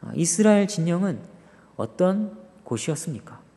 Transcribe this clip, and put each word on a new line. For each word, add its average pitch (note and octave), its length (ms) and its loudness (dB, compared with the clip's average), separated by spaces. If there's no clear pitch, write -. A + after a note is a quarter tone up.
아, - 120 -12
이스라엘 G3+ 540 4
진영은 E3+ 500 0
어떤 F#3+ 600 0
곳이었습니까? A#2+ 760 -6